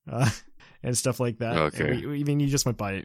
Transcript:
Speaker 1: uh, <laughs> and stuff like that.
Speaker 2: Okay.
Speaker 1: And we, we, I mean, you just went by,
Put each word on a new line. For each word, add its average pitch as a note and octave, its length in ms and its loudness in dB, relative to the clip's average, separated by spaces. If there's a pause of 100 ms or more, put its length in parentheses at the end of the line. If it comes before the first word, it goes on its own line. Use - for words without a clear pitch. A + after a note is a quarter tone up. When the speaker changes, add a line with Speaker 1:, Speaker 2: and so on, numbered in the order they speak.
(120)
Speaker 1:
uh, A#2+ 180 2 (260)
<laughs> - 280 -20
and A#2+ 140 0
stuff B2+ 220 0
like A#2+ 200 0
that. A#2 180 -2
Speaker 2:
Okay. - 340 2
Speaker 1:
And D2 100 -2
we, - 60 -8
we, C#3+ 140 -4
I - 20 -2
mean, C#3+ 160 2
you C#3+ 80 4
just C#3 180 2
went A#2 120 0
by, G2 280 -4